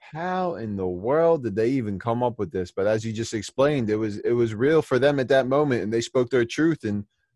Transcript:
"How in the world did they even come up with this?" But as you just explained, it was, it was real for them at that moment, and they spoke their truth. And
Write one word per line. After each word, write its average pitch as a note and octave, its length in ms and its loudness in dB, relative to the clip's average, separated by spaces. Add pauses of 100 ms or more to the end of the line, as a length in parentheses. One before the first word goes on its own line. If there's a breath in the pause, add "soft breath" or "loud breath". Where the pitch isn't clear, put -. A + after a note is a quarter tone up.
(120)
"How F3+ 440 -4
in G#2+ 200 -6
the F#2+ 100 -2
world C3+ 580 2
did G#2 120 -4
they A2 140 2
even G#2+ 300 -2
come A#2 220 -2
up A#2+ 160 -2
with G2 140 -4
this?" F#2 200 -6
But G2 140 -2
as A2 200 0
you A2+ 80 -6
just A2+ 200 -6
explained, C3 560 0
it G#2+ 60 0
was, G#2+ 220 -4
it - 160 -2
was A#2 200 2
real D3 280 2
for B2+ 180 0
them C#3 220 2
at B2 80 -4
that C3+ 180 4
moment, C3+ 360 2
and G#2+ 100 -2
they A#2 80 2
spoke B2 280 0
their B2 140 2
truth. D3+ 400 0
And G#2 220 -2 (300)